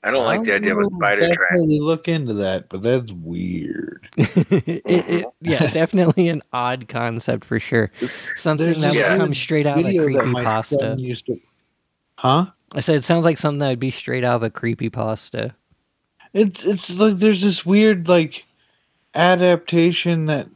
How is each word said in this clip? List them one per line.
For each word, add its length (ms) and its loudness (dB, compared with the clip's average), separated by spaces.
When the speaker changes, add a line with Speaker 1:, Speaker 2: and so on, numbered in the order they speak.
Speaker 1:
I 60 -2
don't 160 0
like 200 0
the 100 2
idea 160 0
of 80 0
a 20 2
Speaker 2:
I 40 2
will 120 -2
Speaker 1:
spider 240 2
train. 140 2
Speaker 2:
definitely 440 2
look 280 -2
into 260 -2
that, 360 -4
but 120 -10
that's 300 0
weird. 1000 -8
Speaker 3:
<laughs> 40 -10
It, 680 0
it, 400 0
yeah, 180 0
Speaker 1:
Mm-hmm. 140 2
Speaker 3:
definitely 560 2
an 120 -4
odd 340 -4
concept 580 -4
for 140 -8
sure. 320 0
Something 300 -2
Speaker 2:
There's 160 0
Speaker 3:
that 120 2
Speaker 2:
this 40 2
Speaker 3:
would 40 2
Speaker 1:
Yeah. 60 2
Speaker 3:
come 160 0
straight 340 0
out 100 2
of 80 2
Speaker 2:
video 260 2
that 160 2
my 160 -2
Speaker 3:
creepypasta. 360 0
Speaker 2:
son 200 -2
used 280 -8
to, 120 -6
huh? 300 2
Speaker 3:
I 60 -4
said 160 0
it 80 0
sounds 220 2
like 120 2
something 220 -2
that 100 0
would 100 -2
be 120 -2
straight 320 -6
out 140 2
of 60 -2
a 60 0
creepypasta. 1040 -6
Speaker 2:
It's, 320 0
it's 300 -2
like 220 4
there's 240 2
this 240 0
weird, 420 4
like, 380 2
adaptation 1120 2
that 280 -2